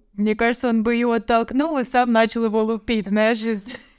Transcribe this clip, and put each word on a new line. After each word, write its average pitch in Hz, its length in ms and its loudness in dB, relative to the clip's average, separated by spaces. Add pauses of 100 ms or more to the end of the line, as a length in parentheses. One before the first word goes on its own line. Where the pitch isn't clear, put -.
(140)
Мне 214 220 0
кажется, 233 340 0
он 226 140 2
бы 233 100 0
её 240 180 0
оттолкнул 240 680 0
и 254 40 -2
сам 247 280 0
начал 226 340 2
его 220 180 0
лупить, 220 440 -2
знаешь, 214 360 2
из 214 220 -4 (340)